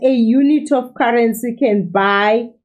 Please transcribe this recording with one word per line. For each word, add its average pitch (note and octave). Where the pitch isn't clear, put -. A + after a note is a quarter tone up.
a C4
unit C#4
of C4
currency A#3
can G#3
buy G3+